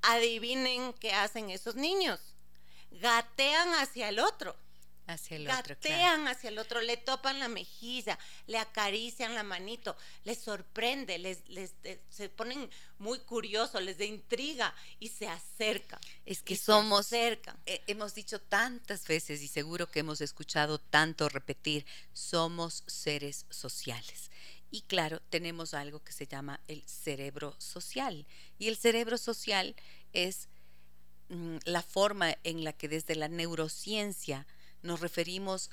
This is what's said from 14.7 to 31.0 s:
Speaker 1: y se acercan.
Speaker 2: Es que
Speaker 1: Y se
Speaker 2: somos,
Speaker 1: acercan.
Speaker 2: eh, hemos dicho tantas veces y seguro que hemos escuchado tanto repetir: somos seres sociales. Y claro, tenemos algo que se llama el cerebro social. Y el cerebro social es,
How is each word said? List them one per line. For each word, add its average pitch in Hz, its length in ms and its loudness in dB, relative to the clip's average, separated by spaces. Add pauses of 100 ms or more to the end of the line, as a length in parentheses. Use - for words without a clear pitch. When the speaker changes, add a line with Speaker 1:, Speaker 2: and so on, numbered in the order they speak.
Speaker 1:
y 220 100 -8
se - 180 -6
acercan. 196 720 -2 (260)
Speaker 2:
Es - 180 -4
que 190 100 -2
Speaker 1:
Y 190 40 0
se - 60 -4
Speaker 2:
somos, 208 440 10
Speaker 1:
acercan. 233 580 2
Speaker 2:
eh, 180 220 -4
hemos 208 260 -4
dicho 208 260 -6
tantas 220 680 0
veces 156 340 2
y 143 60 -8
seguro 165 420 -2
que 151 120 2
hemos 151 200 -2
escuchado 151 580 2
tanto 156 500 6
repetir: 147 560 -2 (280)
somos 170 720 0
seres 143 640 -4
sociales. - 800 -6 (400)
Y 214 140 -6
claro, 160 360 2 (100)
tenemos 170 440 0
algo 147 300 -4
que - 100 -10
se 139 140 -6
llama 139 400 -6
el 151 200 -8
cerebro 139 720 -4
social. 180 680 -4 (340)
Y 208 100 0
el 220 80 0
cerebro 233 400 6
social 202 580 0 (380)
es, 180 340 0 (840)